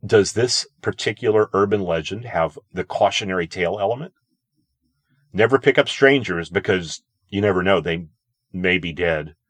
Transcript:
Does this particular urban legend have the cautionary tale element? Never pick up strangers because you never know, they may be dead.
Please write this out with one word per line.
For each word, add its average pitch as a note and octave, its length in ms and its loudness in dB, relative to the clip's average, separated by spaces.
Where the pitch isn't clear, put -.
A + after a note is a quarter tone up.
Does G2+ 280 4
this A#2+ 340 0
particular G#2+ 720 0
urban G2+ 280 2
legend F2 440 -4
have E2 340 -4
the F2+ 100 -6
cautionary F#2+ 640 0
tale F#2 320 -4
element? A#2+ 340 -4
Never A2+ 280 4
pick - 180 4
up C#3+ 100 4
strangers A2 640 0
because F2+ 540 -2
you G2 100 -4
never F#2+ 240 2
know, F#2+ 160 4
they E2 280 -4
may F#2 260 0
be E2+ 140 -6
dead. D#2 440 -4